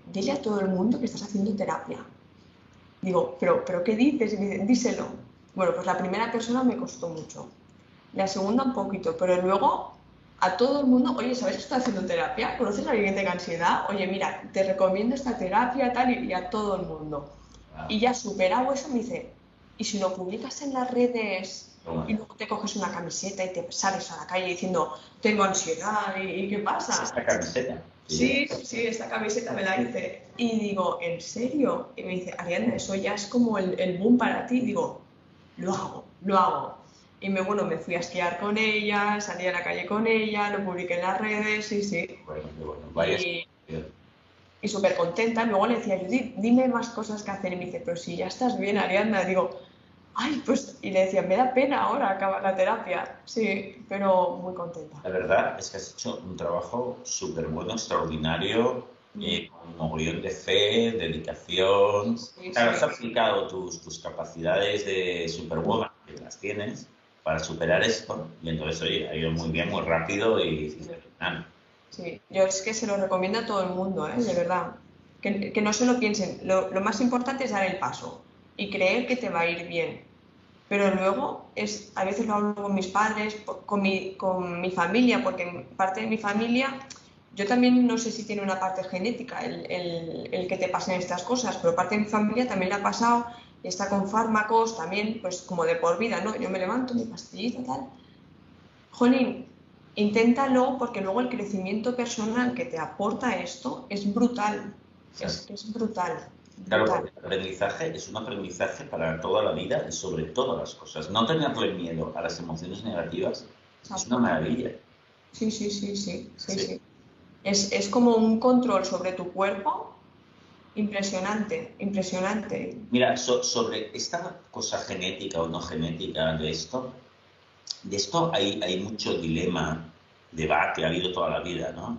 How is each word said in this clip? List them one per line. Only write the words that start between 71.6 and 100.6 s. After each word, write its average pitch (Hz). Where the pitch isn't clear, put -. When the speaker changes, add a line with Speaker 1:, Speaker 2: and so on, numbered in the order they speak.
Speaker 1:
Sí, 170
yo 190
es 190
que 220
se 220
lo 202
recomiendo 190
a -
todo 196
el 180
mundo, 180
¿eh? 240
De 190
verdad. 175
Que, 202
que 214
no 214
se 247
lo 247
piensen. 208
Lo, 190
lo 190
más 202
importante 254
es 220
dar 196
el 180
paso -
y 202
creer 196
que 254
te 202
va 170
a 170
ir 170
bien. 165
Pero 202
luego, 208
es, -
a 190
veces 208
lo 214
hablo 208
con 202
mis 185
padres, 214
po-, -
con 202
mi, 190
con 180
mi 180
familia, 196
porque 185
en 170
parte 190
de 220
mi 220
familia, 233
yo 202
también 247
no 226
sé 220
si 208
tiene 202
una 190
parte 190
genética 185
el, 170
el, 170
el 185
que 185
te 180
pasen 180
estas -
cosas, 240
pero 170
parte 196
de 214
mi -
familia 214
también 190
le 202
ha 202
pasado 233
y -
está 196
con 196
fármacos 220
también, 202
pues 180
como 170
de 165
por 170
vida, 226
¿no? 214
Yo 190
me 190
levanto, 240
mi -
pastillita, -
tal. -
Jolín, 247
inténtalo 247